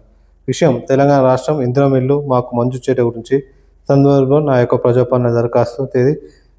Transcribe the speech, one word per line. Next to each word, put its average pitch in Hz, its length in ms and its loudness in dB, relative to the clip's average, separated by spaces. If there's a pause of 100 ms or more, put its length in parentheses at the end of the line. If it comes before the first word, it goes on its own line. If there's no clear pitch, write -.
(480)
విషయం 131 420 0
తెలంగాణ 139 320 2
రాష్ట్రం 131 400 0
ఇందిరమ్మ 135 340 0
ఇల్లు 139 320 0
మాకు 123 280 -2
మంజూరు 127 340 -4
చేయడం 123 180 0
గురించి 117 360 -4 (460)
సందర్భం 139 560 2
నా 131 140 2
యొక్క 120 160 0
ప్రజాపాలన 123 540 0
దరఖాస్తు 120 640 -2
తేదీ 127 220 0 (440)